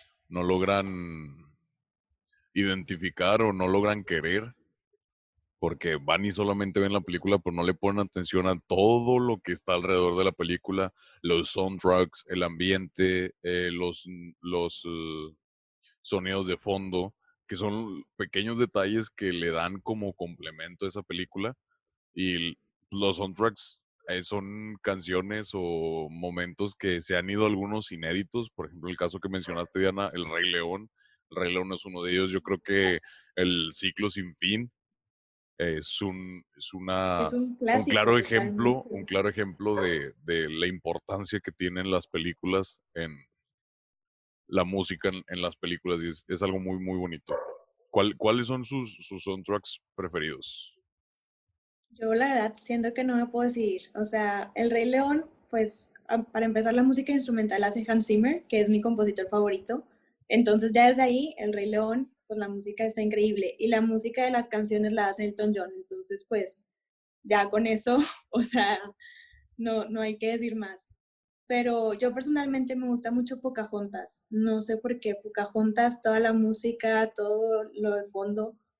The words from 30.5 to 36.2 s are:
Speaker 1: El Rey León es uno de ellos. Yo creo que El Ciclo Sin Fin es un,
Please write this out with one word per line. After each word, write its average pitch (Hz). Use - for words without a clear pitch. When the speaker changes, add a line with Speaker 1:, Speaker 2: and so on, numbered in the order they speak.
Speaker 1:
El 82
Rey 90
León 92
es 90
uno 90
de 87
ellos. 92
Yo 92
creo 92
que 95
El 87
Ciclo 95
Sin 90
Fin 107
es 80
un, 92